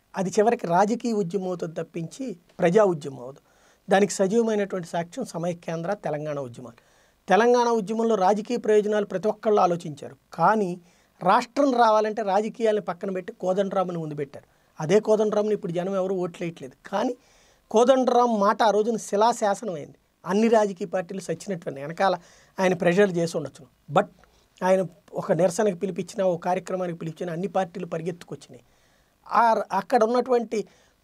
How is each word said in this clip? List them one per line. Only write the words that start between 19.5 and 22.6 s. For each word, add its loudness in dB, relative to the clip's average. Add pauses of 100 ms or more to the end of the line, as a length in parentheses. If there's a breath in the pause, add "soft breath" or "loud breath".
అయింది. -12 (320)
అన్ని 2
రాజకీయ 2
పార్టీలు -6
సచ్చినట్టు -8
వెనకాల -2 (420 soft breath)